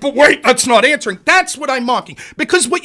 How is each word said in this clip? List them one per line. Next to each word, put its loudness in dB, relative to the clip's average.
But -4
wait, 4
that's 0
not 4
answering. -2
That's 0
what -8
I'm -2
mocking. -4
Because -2
what -4